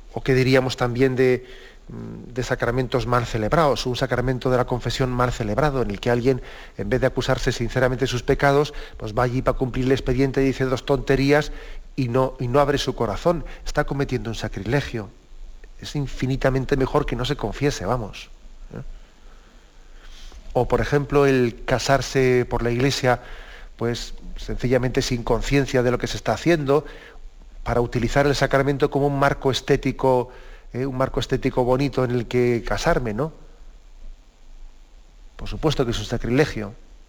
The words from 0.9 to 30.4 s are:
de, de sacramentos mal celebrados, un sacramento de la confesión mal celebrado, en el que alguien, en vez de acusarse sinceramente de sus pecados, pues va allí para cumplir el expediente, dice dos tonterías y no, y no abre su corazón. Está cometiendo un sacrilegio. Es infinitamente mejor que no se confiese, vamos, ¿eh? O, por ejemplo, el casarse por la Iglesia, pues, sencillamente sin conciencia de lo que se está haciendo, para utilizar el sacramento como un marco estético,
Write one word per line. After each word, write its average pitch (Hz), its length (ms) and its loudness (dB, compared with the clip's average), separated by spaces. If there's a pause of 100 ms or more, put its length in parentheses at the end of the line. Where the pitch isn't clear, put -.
de, 123 320 2 (420)
de 113 540 -10
sacramentos 120 640 0
mal 123 200 2
celebrados, 123 580 2
un 127 100 -2
sacramento 127 560 0
de 127 60 4
la 123 80 4
confesión 127 460 -2
mal 123 220 2
celebrado, 131 500 0
en 107 80 -2
el 98 100 -6
que 123 100 0
alguien, 123 300 2 (380)
en 101 100 -4
vez 120 140 2
de 131 40 6
acusarse 127 460 0
sinceramente 127 520 0
de 127 40 2
sus 120 140 -2
pecados, 143 500 4 (240)
pues 107 200 -8
va 123 80 4
allí 127 180 0
para - 160 0
cumplir 127 260 0
el 131 80 4
expediente, 131 480 2
dice 135 240 2
dos 127 220 -2
tonterías 139 640 2 (420)
y 131 140 0
no, 127 320 2
y 127 80 -2
no 123 100 4
abre 143 200 4
su 131 180 -2
corazón. 131 480 0 (220)
Está - 180 0
cometiendo 127 460 -4
un 110 40 -6
sacrilegio. 113 760 -4 (680)
Es - 160 -10
infinitamente 131 840 0
mejor 139 260 2
que - 100 -4
no 120 120 -2
se 139 100 -2
confiese, 117 480 -2
vamos, 110 460 -6 (440)
¿eh? - 80 -10 (1700)
O, 123 120 4
por 120 140 2
ejemplo, 143 460 2
el 127 400 2
casarse 127 800 2
por 117 140 -2
la 120 80 0
Iglesia, 123 500 2 (560)
pues, 117 380 -4 (220)
sencillamente 123 640 0
sin 120 200 -2
conciencia 127 600 2
de 123 80 2
lo 123 80 2
que 120 80 -4
se 117 100 -6
está 113 160 -2
haciendo, 147 540 2 (800)
para 117 180 2
utilizar 120 440 2
el 143 80 4
sacramento 139 560 2
como 139 180 2
un 139 100 0
marco 139 320 2
estético, 131 800 2 (420)